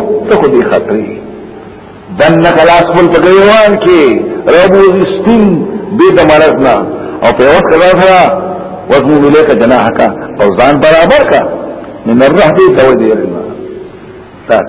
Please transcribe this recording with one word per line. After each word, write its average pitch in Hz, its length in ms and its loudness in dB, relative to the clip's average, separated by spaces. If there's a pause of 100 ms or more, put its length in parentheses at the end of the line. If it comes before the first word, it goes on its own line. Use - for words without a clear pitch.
(300)
ته 208 60 2
خو 151 100 0
دې 127 180 0
خطرې. 104 440 -4 (1120)
دننه 165 320 2
خلاص 170 340 2
خپل 170 220 0
په 165 140 2
ګریوان 202 580 4
کې. 147 520 0 (160)
ربو 185 360 2 (220)
سپین 196 600 0 (280)
بے 208 240 2
د 175 40 2
مرض 156 380 2
نه، 131 160 0 (480)
او 113 100 2
په 123 100 0
یوه 147 160 4
ښکلا 180 320 2 (100)
سره 185 200 4 (720)
وضموم 143 340 2
الیک 147 260 2
جناحک، 117 500 0 (400)
او 104 60 2 (120)
ځان 139 220 2
برابر 165 460 2
کا، 139 140 0 (640)
من 117 160 0
الرهب 147 340 2 (200)
د 131 40 2
وجې 131 220 2
یری - 240 -2
نه. - 160 -10 (1040)
دا 113 100 0 (100)